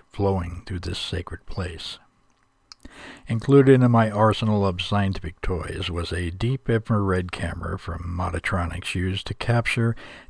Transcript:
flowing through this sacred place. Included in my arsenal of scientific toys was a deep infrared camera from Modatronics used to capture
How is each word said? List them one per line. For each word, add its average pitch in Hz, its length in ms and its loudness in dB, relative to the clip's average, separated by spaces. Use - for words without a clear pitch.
flowing 92 540 -2
through 90 160 -8
this 87 180 -8
sacred - 460 -8
place. 82 540 -10
Included 131 560 6
in 120 80 6
my 113 200 4
arsenal 107 540 2
of 92 180 0
scientific 95 580 -2
toys 85 500 -4
was 85 220 -4
a 85 180 -2
deep 117 380 -2
infrared 101 640 0
camera 87 460 -6
from 85 380 -8
Modatronics 87 800 -4
used 95 320 -2
to - 80 -4
capture 117 600 0